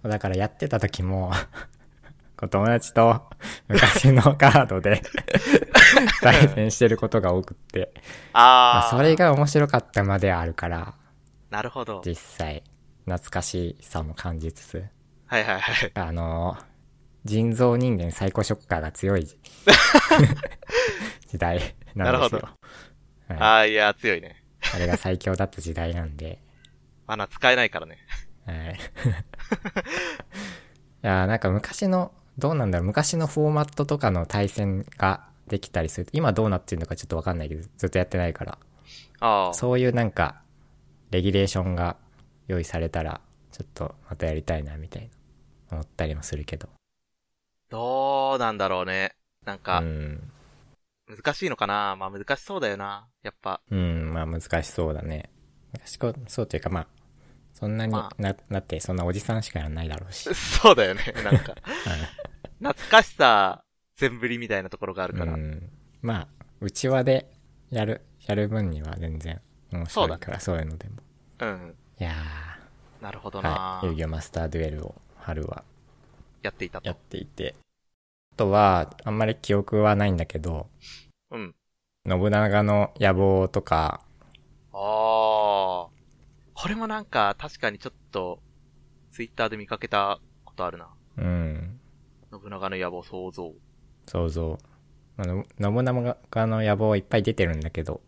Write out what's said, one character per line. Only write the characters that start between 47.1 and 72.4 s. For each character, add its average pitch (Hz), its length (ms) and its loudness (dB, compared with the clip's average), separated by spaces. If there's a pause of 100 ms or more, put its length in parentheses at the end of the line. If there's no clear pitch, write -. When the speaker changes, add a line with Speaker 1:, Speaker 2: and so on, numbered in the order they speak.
Speaker 2:
ど 135 680 -2
う - 20 -2
な 113 140 0
ん 104 60 -10
だ 98 100 0
ろ 92 140 -2
う - 20 -4
ね。 95 320 -4 (280)
な 101 120 -10
ん - 20 -20
か、 90 220 0
Speaker 1:
う 82 40 -4
ん。 76 460 -8 (800)
Speaker 2:
難 143 260 -6
し 190 120 -8
い 147 40 -4
の 120 60 -8
か 104 100 -4
な？ 101 300 -4
ま 95 100 -10
あ、 95 40 -10
難 101 260 -6
し - 60 -20
そ 196 160 -10
う - 20 -6
だ 120 80 -2
よ 101 80 -4
な、 101 320 -12 (140)
や 104 80 -10
っ - 100 -20
ぱ。 95 200 -8 (100)
Speaker 1:
う 101 60 -4
ん、 82 360 -2
ま 82 100 -6
あ、 80 40 -6
難 82 140 -6 (220)
し - 60 -10
そ 82 200 -4
う 76 60 -4
だ 76 80 -8
ね。 78 280 -10 (420)
難 - 140 -18
し - 100 -14
こ-、 117 160 -4 (160)
そ - 140 -6
う 104 40 -4
と - 100 -8
い - 20 -2
う - 20 -4
か、 85 100 -6
ま 87 100 -4
あ、 - 60 -12 (680)
そ - 120 -10
ん 107 100 -4
な 110 100 -4
に、 110 60 -2
Speaker 2:
ま 104 200 -4
あ。 - 100 -8
Speaker 1:
な-、 98 120 -2 (160)
だ 98 80 -4
っ 95 40 -6
て - 180 -8
そ - 120 -6
ん 92 40 -2
な 87 80 -2
お 90 80 -2
じ 101 80 -6
さ 113 160 -4
ん 110 60 -4
し - 80 -10
か - 80 -8
や 76 60 -6
ら 78 60 -6
な 80 120 -6
い 80 60 -6
だ 76 80 -8
ろ - 120 -14
う - 40 -16
し。 - 200 -8
Speaker 2:
<laughs> - 20 -2
そ - 380 6
う - 20 8
だ 110 100 4
よ 95 100 0
ね、 - 80 -6 (220)
な 101 80 2
ん 110 60 6
か。 - 180 -4
Speaker 1:
<laughs> - 1040 -10
う 214 40 -12
ん。 277 40 -4
Speaker 2:
懐 - 220 -6
か 220 120 8
し - 60 -6
さ 104 560 4 (320)
全 120 220 -2
振 117 100 -4
り 117 100 -6
み 117 100 -10
た 101 100 -2
い 95 40 -6
な 92 80 -12
と 90 80 -14
こ 101 80 -8
ろ 95 80 -10
が 92 100 -6
あ - 20 -6
る - 80 -8
か 87 100 -6
ら。 82 80 -6
Speaker 1:
う 80 40 -8
ん。 78 340 -10 (320)
ま 113 200 -6
あ、 - 60 -16 (320)
内 104 280 -6
輪 131 160 2
で 131 260 0 (400)
や 110 140 -2
る、 113 180 -6 (240)
や 104 80 -2
る 104 140 -2
分 104 220 -4
に 76 120 -8
は 78 140 -10
全 80 220 -8
然 80 220 -10 (320)
面 85 140 -6
白 143 280 -2
い - 40 -12
か - 140 -12
ら、 85 80 -10
Speaker 2:
そ 92 140 -4
う - 20 -2
だ 78 80 -4
ね。 - 20 -8
Speaker 1:
そ - 0 -
う - 0 -
い - 0 -
う - 0 -
の 78 100 -10
で 101 120 -16
も。 104 80 -16 (440)
Speaker 2:
う 120 60 -6
ん。 90 300 -12 (240)
Speaker 1:
い - 20 -6
や 85 100 -6 (880)